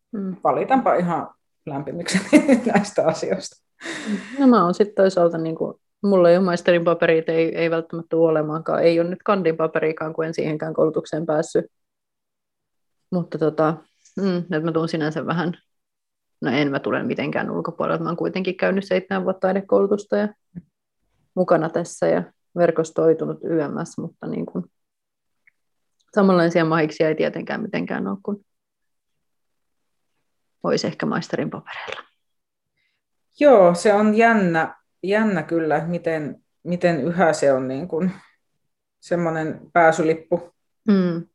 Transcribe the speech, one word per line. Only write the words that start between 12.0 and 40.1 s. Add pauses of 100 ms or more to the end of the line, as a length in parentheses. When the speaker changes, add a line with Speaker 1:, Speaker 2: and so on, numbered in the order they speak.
Speaker 1:
Mutta
tota, (420)
mm, (200)
et
mä
tuun
sinänsä
vähän, (880)
no
en
mä
tule
mitenkään
ulkopuolelta,
mä
oon
kuitenkin
käynyt
seitsemän
vuotta
taidekoulutusta
ja (1080)
mukana
tässä
ja (340)
verkostoitunut
Y
M
S,
mutta
niin
kuin (1500)
samanlaisia
mahiksia
ei
tietenkään
mitenkään
oo
kuin (2250)
olisi
ehkä
maisterin
papereilla. (1400)
Speaker 2:
Joo,
se
on
jännä, (280)
jännä
kyllä,
miten, (180)
miten
yhä
se
on
niin
kuin (880)
semmoinen (120)
pääsylippu (320)